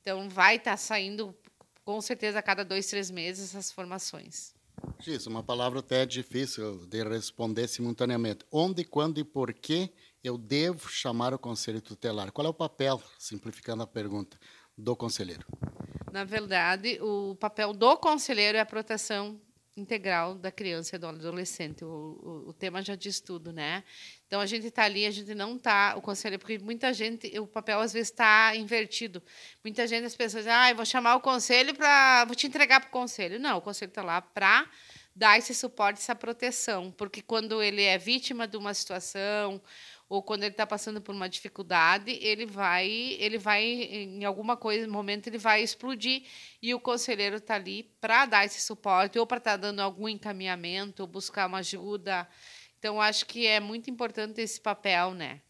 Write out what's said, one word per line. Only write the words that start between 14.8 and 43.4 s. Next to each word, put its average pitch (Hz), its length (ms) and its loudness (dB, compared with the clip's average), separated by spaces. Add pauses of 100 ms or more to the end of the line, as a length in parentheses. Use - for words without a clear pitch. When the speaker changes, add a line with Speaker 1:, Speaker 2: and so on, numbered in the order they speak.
Speaker 2:
conselheiro? 92 520 -8 (640)
Speaker 1:
Na 196 120 -6
verdade, 190 760 0
o 202 360 -4
papel 214 360 -2
do 226 240 8
conselheiro 220 640 2
é - 20 4
a 214 60 2
proteção 214 720 -6 (360)
integral 190 600 -2
da 190 160 -8
criança 170 420 -6
e 180 40 -8
do 170 80 -10
adolescente. 165 800 -8
O, 160 40 -12 (580)
o, - 40 -16
o - 20 -18
tema 185 300 -8
já 196 120 -8
diz 190 260 -8
tudo, 170 320 -14
né? 160 300 -6 (440)
Então, 202 140 -2
a 202 60 0
gente 226 240 -6
tá 226 140 4
ali, 202 200 2
a 208 60 0
gente 202 240 -10
não 214 240 -6
tá, 202 380 4
o 196 40 -8
conselho, 196 380 -6
porque 220 200 -6
muita 226 340 -2
gente, 220 460 -6
o 214 80 -6
papel 214 340 -2
às 220 120 -2
vezes 226 180 -4
tá 220 440 8
invertido. 214 680 -4 (420)
Muita 220 220 -2
gente, 233 180 -2
as 233 100 -8
pessoas, 220 320 -4
"Ah, 240 240 8
eu 233 60 2
vou 226 80 -4
chamar 240 320 4
o 254 40 4
conselho 254 540 4
pra, 269 500 8
vou 233 100 -2
te 294 120 0
entregar 269 340 8
pro - 100 -18
conselho." 226 500 -4
Não, 262 180 2
o - 20 0
conselho 202 300 -8
tá 208 120 -8
lá 175 200 0
pra 214 460 6 (480)
dar 214 220 10
esse 240 160 -2
suporte, 208 460 0
essa - 140 -2
proteção, 233 800 -4
porque 202 300 -10
quando 220 400 -2
ele 202 200 2
é 190 160 6
vítima 233 500 -2
de 214 80 -10
uma 202 180 -6
situação, 196 840 -4 (480)
ou 196 140 -2
quando 202 220 -4
ele 202 100 -4
tá 214 120 0
passando 208 340 -6
por 202 140 -12
uma 190 140 -6
dificuldade, 185 840 2 (100)
ele 214 260 0
vai, 190 420 0
ele 220 500 -2
vai, 208 260 2